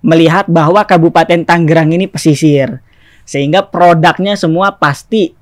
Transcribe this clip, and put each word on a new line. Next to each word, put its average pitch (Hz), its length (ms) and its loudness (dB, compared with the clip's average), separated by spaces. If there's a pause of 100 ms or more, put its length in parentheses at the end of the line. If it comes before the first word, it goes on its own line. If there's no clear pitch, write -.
melihat 165 460 2
bahwa 165 360 0
Kabupaten 170 600 0
Tangerang 165 480 0
ini 180 160 -2
pesisir. 147 720 -2 (420)
Sehingga 143 400 -2
produknya 175 720 0
semua 185 380 -2
pasti 165 680 -4